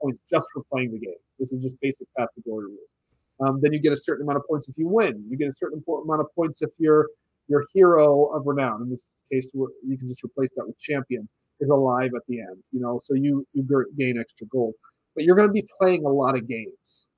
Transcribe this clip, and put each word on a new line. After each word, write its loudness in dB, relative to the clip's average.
points -6
just 2
for -10
playing -4
the -10
game. -12
This -6
is -6
just -10
basic -6
Path -2
to -18
Glory -8
rules. -18
Um, 0
then 4
you -2
get 2
a 0
certain -6
amount -2
of -6
points -4
if -14
you -2
win. 0
You -6
get -2
a -8
certain -8
po-, -4
amount -2
of -2
points -4
if -6
you're, 4
you're 2
hero 8
of -4
renown. -2
In -6
this -8
case, -2
w-, -4
you -4
can -10
just -12
replace -4
that -8
with -14
champion -6
is 0
alive 2
at -8
the -6
end, -16
you -4
know, -4
so -6
you, 0
you -2
gr-, 2
gain 0
extra -12
gold. -2
But -4
you're 6
gonna 6
be -2
playing 4
a 2
lot 2
of -4
games. -12